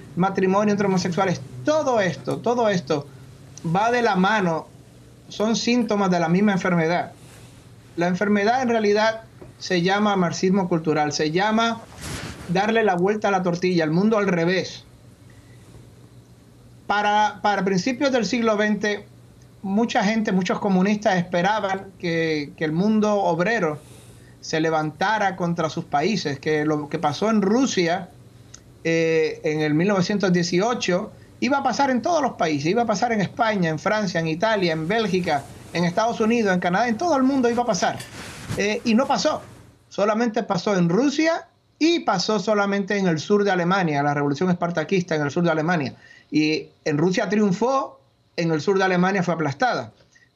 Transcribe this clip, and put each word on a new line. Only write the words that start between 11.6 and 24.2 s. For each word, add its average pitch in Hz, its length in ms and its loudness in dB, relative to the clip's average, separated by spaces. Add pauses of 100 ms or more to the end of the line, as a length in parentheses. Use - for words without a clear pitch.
darle 214 340 2
la 190 120 4
vuelta 202 340 0
a - 20 2
la 185 120 2
tortilla, 175 400 0
al 156 80 0
mundo 208 260 4
al 202 100 2
revés. 175 560 0 (2000)
Para, 208 540 2
para 196 220 0
principios 247 480 0
del 240 140 0
siglo 226 320 0
veinte, 208 480 0 (560)
mucha 214 420 0
gente, 220 300 0
muchos 185 260 0
comunistas 202 560 2
esperaban 190 680 -2 (120)
que, 160 600 -2
que 160 80 -4
el 156 80 -2
mundo 208 420 2
obrero 175 640 0 (640)